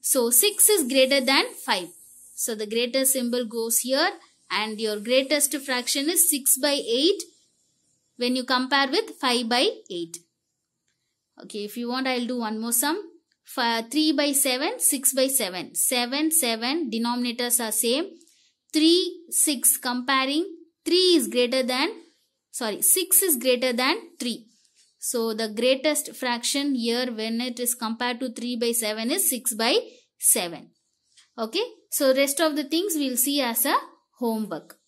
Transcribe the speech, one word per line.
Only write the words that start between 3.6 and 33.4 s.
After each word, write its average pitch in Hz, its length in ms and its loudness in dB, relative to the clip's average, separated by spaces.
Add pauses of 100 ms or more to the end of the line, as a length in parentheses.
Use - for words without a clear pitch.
here, 277 320 0 (400)
and 214 280 -2
your 214 200 -2
greatest 269 640 2
fraction 277 500 -2
is - 180 4
six 277 300 0
by 285 140 2
eight 285 500 0 (960)
when 247 180 -2
you 254 80 -2
compare 262 440 2
with 349 320 -2
five 247 300 0
by 254 180 2 (220)
eight. 170 280 -8 (1200)
Okay, 202 240 -10
if 208 100 -12
you 240 140 -6
want, 262 160 -2
I'll 247 220 -2
do 247 100 -4
one 220 240 -4
more 233 100 -4
sum. 311 300 0 (440)
Fi-, 233 360 -2
three 302 300 2
by 285 220 2
seven, 277 460 0
six - 320 2
by 262 140 2
seven. 190 480 -4
Seven, 262 560 -2
seven, 247 600 0
denominators 240 680 -2
are 220 120 -4
same. 262 400 0 (600)
Three, 339 600 2
six, - 440 2
comparing, 262 680 0 (400)
three 359 300 4
is 240 120 4
greater 247 360 2
than, 254 260 0 (640)
sorry, 214 320 -4
six 370 400 2
is 320 140 2
greater 247 360 2
than 262 240 0 (220)
three. 233 260 -6 (520)
So 226 380 -2
the 220 140 -4
greatest 262 680 0
fraction 262 580 -2
here 240 380 0
when 226 280 -4
it 247 200 -6
is 240 160 -2
compared 233 460 -4
to 247 120 -4
three 240 220 -6
by 233 160 0
seven 226 400 -2
is 370 180 0
six 233 240 -4
by 233 240 2 (400)
seven. 170 540 0 (680)
Okay, 226 240 -2 (300)
so 269 240 2
rest 277 240 2
of 311 160 2
the 294 80 -2
things 330 320 -2
we'll 269 200 -2
see 285 240 0
as 240 280 0